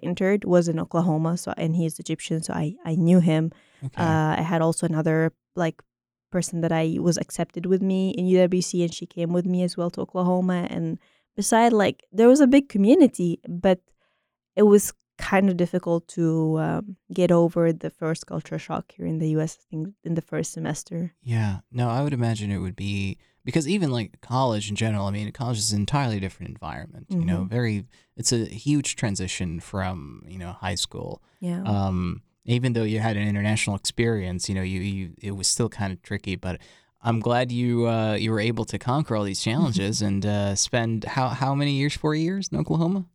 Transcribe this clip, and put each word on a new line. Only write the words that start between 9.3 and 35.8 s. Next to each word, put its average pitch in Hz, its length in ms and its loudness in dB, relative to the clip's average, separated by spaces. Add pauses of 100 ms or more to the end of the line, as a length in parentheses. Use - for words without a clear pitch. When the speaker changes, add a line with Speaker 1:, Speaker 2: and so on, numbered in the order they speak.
Speaker 1:
with 175 140 0
me 180 160 0
as 180 140 -2
well 175 140 -2
to 190 100 -8
Oklahoma. 180 720 0
And 165 280 -4 (380)
beside, 226 360 4
like, 208 380 2
there 214 180 4
was 269 120 10
a 269 80 8
big 277 200 6
community, 208 680 4 (100)
but 180 300 2 (760)
it 208 80 8
was 202 280 8 (260)
kind 196 300 2
of 180 80 2
difficult 170 520 0
to, 160 500 2
um, 165 380 -4 (140)
get 180 220 4
over 170 400 4
the 160 160 -8
first 160 380 -6
culture 160 320 -8
shock - 360 -8
here 175 120 -10
in 160 120 -2
the 160 120 0
U 156 100 0
S, 160 180 -4
I - 120 -20
think, 165 240 -8 (100)
in 170 100 -4
the 160 60 -2
first 160 320 -6
semester. 165 680 -8
Speaker 2:
Yeah. 113 380 -2 (120)
No, 123 160 -2
I 123 140 -2
would 147 100 -2
imagine 113 380 -2
it 98 80 -2
would 90 180 -6
be, 98 400 -4 (260)
because 139 240 -2
even, 175 240 0
like, 120 300 -6
college 120 480 -2
in 107 80 -6
general, 107 300 0
I 98 60 -4
mean, 104 200 -6
college 120 240 -6
is 104 160 -2
an 104 80 0
entirely 113 400 -2
different - 300 -8
environment, - 580 -14
you 175 160 -2
know, 175 140 0
Speaker 1:
Mm-hmm. 190 100 -4
Speaker 2:
very, 110 360 -2 (320)
it's - 160 -4
a 117 120 2
huge 143 520 -2
transition 92 640 -4
from, 90 680 -8
you 92 100 -18
know, 90 140 -12
high 92 220 -8
school. - 480 -8 (180)
Speaker 1:
Yeah. 175 220 -6
Speaker 2:
Um, 98 580 -2 (240)
even 120 300 0
though 117 100 0
you 107 160 -2
had 110 160 0
an 104 100 -2
international 104 480 0
experience, 98 760 -2
you 98 40 -2
know, 95 80 -2
you, 92 200 -4
you, 95 300 -6 (100)
it 101 80 -8
was 95 180 -4
still 113 220 0
kind 95 240 -6